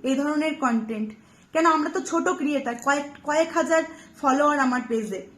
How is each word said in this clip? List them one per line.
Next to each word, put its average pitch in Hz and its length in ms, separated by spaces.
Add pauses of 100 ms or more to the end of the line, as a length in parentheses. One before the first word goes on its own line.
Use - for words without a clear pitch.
এই 269 100
ধরনের 302 340 (100)
কন্টেন্ট। 220 460 (440)
কেন, 330 120 (100)
আমরা 302 200
তো 381 40 (100)
ছোট 339 160 (140)
ক্রিয়েটার, 269 360 (100)
কয়েক, 285 200 (220)
কয়েক 320 300
হাজার 320 240 (380)
ফলোয়ার 285 460
আমার 247 240
পেজে 202 320 (160)